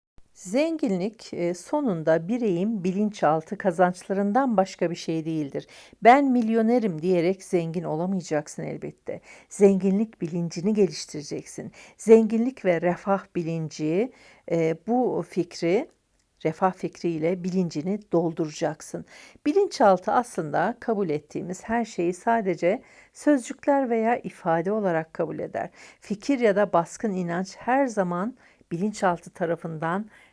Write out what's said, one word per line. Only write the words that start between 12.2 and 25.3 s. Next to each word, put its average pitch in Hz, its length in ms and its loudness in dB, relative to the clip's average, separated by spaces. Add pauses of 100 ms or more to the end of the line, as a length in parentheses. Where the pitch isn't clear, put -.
ve 175 160 2
refah 175 440 0 (120)
bilinci, 165 760 -2 (380)
e, 165 260 0 (100)
bu 220 420 0
fikri, 180 600 -2 (560)
refah 180 280 0
fikriyle 170 720 -4
bilincini 180 560 -2 (120)
dolduracaksın. 160 920 -4 (420)
Bilinçaltı 277 640 4
aslında 175 680 0
kabul 202 300 -2
ettiğimiz 151 540 -6
her 233 200 -2
şeyi 180 280 -2
sadece 190 720 0 (300)
sözcükler 277 800 0
veya 233 260 2
ifade 170 560 -2
olarak 180 420 -2
kabul 156 240 -4